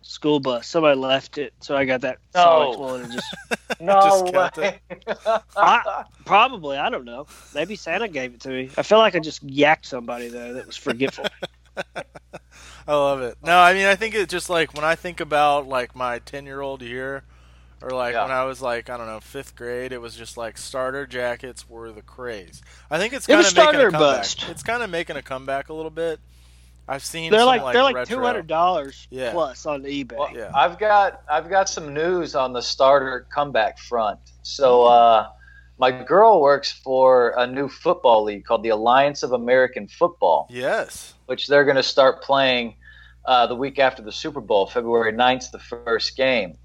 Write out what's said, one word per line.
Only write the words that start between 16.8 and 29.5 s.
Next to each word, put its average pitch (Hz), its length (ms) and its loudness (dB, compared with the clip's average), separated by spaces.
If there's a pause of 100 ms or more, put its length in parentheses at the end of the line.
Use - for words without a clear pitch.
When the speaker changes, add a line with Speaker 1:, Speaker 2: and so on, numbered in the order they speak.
Speaker 3:
year, 131 420 -12 (580)
or, 123 100 -12
like, 123 220 -4
Speaker 2:
Yeah. 113 100 -2
Speaker 3:
when 131 80 -4
I 131 140 -2
was, 131 160 -10
like, 120 280 -6
I 123 80 -10
don't 113 100 -12
know, 110 120 -12
fifth - 360 -16
grade, 123 360 -10
it 123 100 -12
was 113 140 -16
just, 113 220 -18
like, 113 200 -12
starter 131 480 -8
jackets 123 640 -10
were 113 220 -18
the 107 100 -20
craze. 110 600 -16 (280)
I 151 80 -4
think 220 160 -4
it's 262 140 -10
Speaker 1:
It - 80 6
was - 180 8
Speaker 3:
kinda - 80 6
making 302 60 10
a 202 120 4
Speaker 1:
starter 226 120 6
Speaker 3:
comeback. 147 280 4
Speaker 1:
bust. - 300 -8
Speaker 3:
It's 165 140 -14
kinda 233 240 -6
making 170 300 -6
a 131 40 -10
comeback 135 480 -8
a 160 40 -12
little 160 180 -10
bit. 160 280 -6 (680)
I've 135 140 -8
seen 165 280 -6
Speaker 1:
They're 214 100 4
Speaker 3:
some, 247 60 6
Speaker 1:
like, 254 140 4
Speaker 3:
like, 131 120 -4
Speaker 1:
they're 247 100 4
like - 140 2
Speaker 3:
retro. - 180 -6
Speaker 1:
two 262 80 -4
hundred 226 240 -4
dollars 160 640 -2
Speaker 3:
Yeah. 127 240 -6
Speaker 1:
plus 151 320 -6